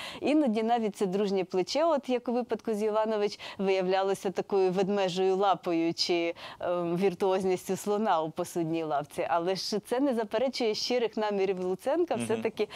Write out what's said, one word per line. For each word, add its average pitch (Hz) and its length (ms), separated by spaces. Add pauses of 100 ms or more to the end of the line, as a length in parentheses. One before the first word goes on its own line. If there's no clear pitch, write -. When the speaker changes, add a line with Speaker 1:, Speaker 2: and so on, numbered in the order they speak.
(200)
Speaker 1:
Іноді 247 420
навіть 220 340
це 208 100
дружнє 190 380
плече, 185 220 (180)
от 311 240
як 247 200
у 247 40
випадку 233 420
з 208 80
Йованович, 214 580 (180)
виявлялося 190 720
такою 190 420
ведмежою 190 640
лапою 170 580
чи, 170 400 (260)
ем, 175 360
віртуозністю 185 800
слона 202 460
у 160 80
посудній 165 540
лавці. 156 460
Але 170 260
ж 202 220
це 247 220
не 277 140
заперечує 226 600
щирих 240 420
намірів 196 480
Луценка 262 520
Speaker 2:
Мгм. 233 80
Speaker 1:
все-таки 220 520